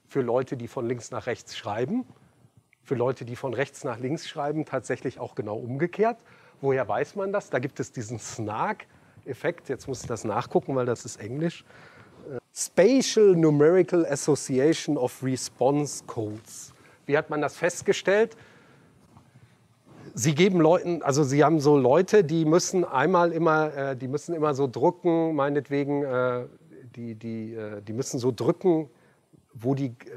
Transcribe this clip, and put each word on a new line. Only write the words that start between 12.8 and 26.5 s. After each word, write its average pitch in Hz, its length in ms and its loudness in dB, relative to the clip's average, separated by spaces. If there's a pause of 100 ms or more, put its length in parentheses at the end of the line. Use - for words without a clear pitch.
Numerical 165 720 4
Association 143 880 0
of 123 260 -2
Response 135 840 -2
Codes. - 680 -10 (320)
Wie 143 140 2
hat 156 100 -2
man 151 140 -2
das 143 140 -4
festgestellt? 202 800 0 (1800)
Sie 143 200 0
geben 180 280 4
Leuten, 170 400 2
also 143 220 2
Sie 143 200 4
haben 156 160 6
so 147 160 6
Leute, 160 480 6
die 160 220 0
müssen 175 400 2
einmal 170 460 2
immer, 156 420 2
äh, 139 220 -6
die 127 120 -8
müssen 147 260 -6
immer 151 200 0
so 139 120 0
drücken, 165 680 0
meinetwegen, 143 720 -2
äh, 123 400 -2 (500)